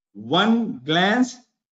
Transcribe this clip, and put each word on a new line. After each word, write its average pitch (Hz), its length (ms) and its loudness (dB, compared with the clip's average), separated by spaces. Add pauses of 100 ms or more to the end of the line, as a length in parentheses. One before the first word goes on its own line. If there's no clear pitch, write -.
(120)
one 170 720 0
glance 196 540 0 (340)